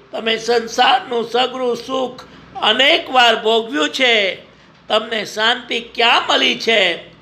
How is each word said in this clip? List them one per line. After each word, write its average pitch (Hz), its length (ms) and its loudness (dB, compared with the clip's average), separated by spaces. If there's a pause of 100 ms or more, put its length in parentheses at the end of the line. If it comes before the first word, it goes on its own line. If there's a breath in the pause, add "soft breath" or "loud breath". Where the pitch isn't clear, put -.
(120)
તમે 220 260 -4
સંસારનું 240 920 0
સગળું 247 480 -2
સુખ 262 480 -6 (360 loud breath)
અનેક 320 480 2
વાર 240 260 4
ભોગવ્યું 226 540 0
છે, 233 460 0 (520 soft breath)
તમને 220 380 -2
શાંતિ 240 540 -2
ક્યાં 240 480 2
મળી 262 320 0
છે? 190 500 0 (120 soft breath)